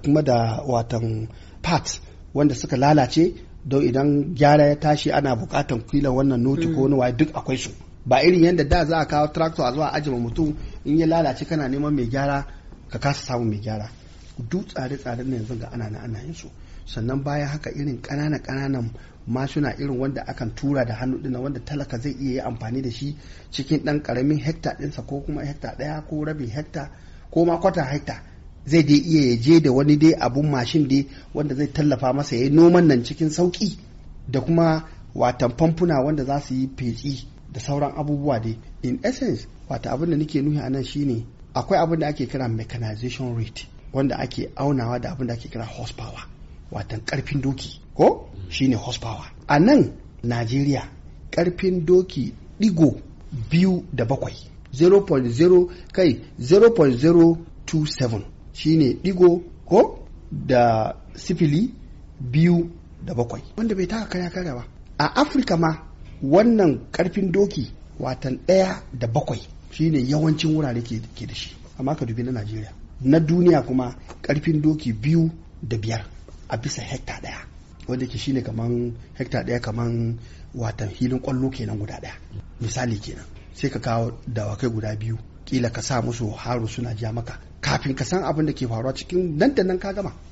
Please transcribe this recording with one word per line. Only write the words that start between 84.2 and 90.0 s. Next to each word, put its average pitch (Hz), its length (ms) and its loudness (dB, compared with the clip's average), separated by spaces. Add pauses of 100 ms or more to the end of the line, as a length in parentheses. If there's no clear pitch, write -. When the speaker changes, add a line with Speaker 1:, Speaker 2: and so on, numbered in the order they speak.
Speaker 1:
dawakai 110 440 -4
guda 107 260 -4
biyu, 110 220 -6 (260)
kila 127 260 -2
ka 117 120 -8
sa 127 200 -2
musu 117 280 -4
haro 117 360 -6
suna 117 280 -8
ja 110 180 -6
maka. 117 260 -8 (220)
Kafin 139 360 -2
ka 131 80 -4
san 180 180 -2
abin 156 240 0
da 143 60 -2
ke 127 160 -6
faruwa, 117 260 -4
cikin 180 440 -4
nan 277 160 4
da 214 80 2
nan 185 160 0
ka 196 140 -8
gama. 190 200 -6 (200)